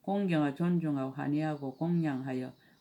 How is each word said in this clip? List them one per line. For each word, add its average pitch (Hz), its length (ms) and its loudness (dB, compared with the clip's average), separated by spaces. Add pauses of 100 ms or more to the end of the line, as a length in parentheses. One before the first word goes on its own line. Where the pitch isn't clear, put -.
공경하고 175 520 2
존중하고 156 580 0
환희하고 143 640 -2
공양하여 135 760 0 (280)